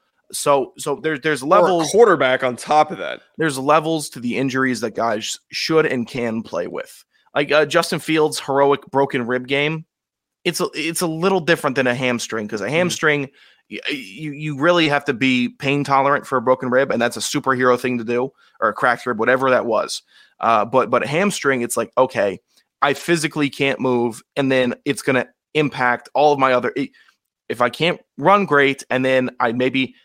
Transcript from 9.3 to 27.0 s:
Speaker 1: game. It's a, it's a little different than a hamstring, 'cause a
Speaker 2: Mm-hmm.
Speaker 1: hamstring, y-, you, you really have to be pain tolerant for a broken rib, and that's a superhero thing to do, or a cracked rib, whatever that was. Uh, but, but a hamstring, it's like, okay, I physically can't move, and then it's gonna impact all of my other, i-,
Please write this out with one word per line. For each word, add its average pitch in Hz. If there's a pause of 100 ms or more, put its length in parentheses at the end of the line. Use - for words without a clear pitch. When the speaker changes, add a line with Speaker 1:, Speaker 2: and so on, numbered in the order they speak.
Speaker 1:
game. 147 (600)
It's 175
a, 160
it's 160
a 175
little 175
different 147
than 131
a 123
hamstring, 117
'cause 104
a 95
Speaker 2:
Mm-hmm. 127
Speaker 1:
hamstring, 151 (400)
y-, 107 (100)
you, 143
you 147
really 170
have 143
to 143
be 123
pain 139
tolerant 139
for 135
a 120
broken 127
rib, 131
and 120
that's 120
a -
superhero 127
thing 127
to 117
do, 120 (300)
or 110
a 104
cracked 123
rib, 117
whatever 127
that 117
was. 104 (360)
Uh, 107
but, 117
but 123
a -
hamstring, 143
it's 120
like, 117
okay, 104 (420)
I 143
physically 151
can't 139
move, 120 (140)
and 135
then 127 (100)
it's 139
gonna 131 (280)
impact 127
all 147
of 143
my 131
other, 120
i-, 135 (580)